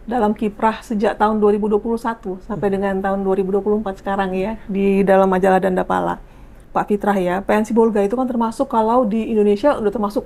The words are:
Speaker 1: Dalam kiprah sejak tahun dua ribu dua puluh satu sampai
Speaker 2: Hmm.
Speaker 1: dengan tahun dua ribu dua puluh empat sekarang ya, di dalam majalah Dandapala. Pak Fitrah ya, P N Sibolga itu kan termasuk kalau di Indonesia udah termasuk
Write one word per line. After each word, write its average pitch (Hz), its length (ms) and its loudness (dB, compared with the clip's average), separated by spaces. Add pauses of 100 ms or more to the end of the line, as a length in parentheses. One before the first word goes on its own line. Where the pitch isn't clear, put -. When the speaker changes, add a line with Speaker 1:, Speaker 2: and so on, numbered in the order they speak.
Speaker 1:
Dalam 220 320 0
kiprah 220 480 -2
sejak 214 320 -2
tahun 214 240 2
dua 208 80 6
ribu 208 160 0
dua 208 160 0
puluh 226 160 -4
satu 226 480 -8
sampai 202 240 -2
Speaker 2:
Hmm. 190 80 -2
Speaker 1:
dengan 196 240 -2
tahun 196 240 -2
dua 190 80 2
ribu 190 160 -2
dua 196 160 0
puluh 208 160 0
empat 196 160 -8
sekarang 196 400 -2
ya, 214 320 -4
di 196 320 2
dalam 190 240 6
majalah 190 320 4
Dandapala. 185 640 -2 (500)
Pak 165 160 -2
Fitrah 208 320 0
ya, 180 240 -2
P - 80 -2
N 214 160 0
Sibolga 226 320 2
itu 202 160 0
kan 254 80 -2
termasuk 233 400 -2
kalau 233 400 2
di 220 240 -2
Indonesia 208 480 2
udah 208 160 -2
termasuk 208 340 -4